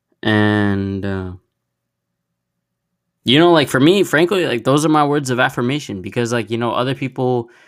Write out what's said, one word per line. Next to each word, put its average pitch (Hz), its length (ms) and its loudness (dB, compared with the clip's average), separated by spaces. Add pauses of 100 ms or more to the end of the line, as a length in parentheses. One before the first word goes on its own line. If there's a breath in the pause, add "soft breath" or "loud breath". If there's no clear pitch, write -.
(220)
And, 101 840 0
uh, 95 280 -8 (1900)
you 123 160 4
know, 175 120 6
like, 156 180 4
for 131 100 0
me, 180 240 4
frankly, 175 420 0
like, 120 180 -4
those 147 220 2
are 160 40 2
my 151 160 2
words 143 240 -2
of 123 100 -2
affirmation 131 640 -4
because, 117 320 -4
like, 113 160 -4
you 117 80 -4
know, 117 160 -2
other 131 220 -2
people, 127 540 -4 (180 soft breath)